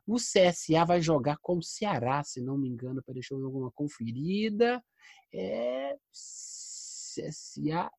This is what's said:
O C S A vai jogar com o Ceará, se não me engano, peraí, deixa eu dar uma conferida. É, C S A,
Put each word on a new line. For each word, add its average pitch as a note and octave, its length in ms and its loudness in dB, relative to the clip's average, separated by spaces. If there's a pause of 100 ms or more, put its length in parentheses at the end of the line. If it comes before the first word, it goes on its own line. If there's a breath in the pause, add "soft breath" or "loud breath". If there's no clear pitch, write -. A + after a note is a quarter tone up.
O A3 120 2
C G#3+ 220 4
S F3 340 6
A E3 100 8
vai F3 160 6
jogar D3 420 4
com F3+ 160 0
o E3 40 0
Ceará, C#3+ 600 0
se - 160 -10
não C3 160 -2
me C3+ 120 0
engano, B2 340 -6
peraí, B2+ 180 -10
deixa C3+ 140 -8
eu C3+ 60 -4
dar C3+ 80 -4
uma C3 220 -4
conferida. G3 1120 0 (500 soft breath)
É, B2+ 640 -4 (180)
C - 1080 -12
S D3+ 500 -4
A, E3+ 260 0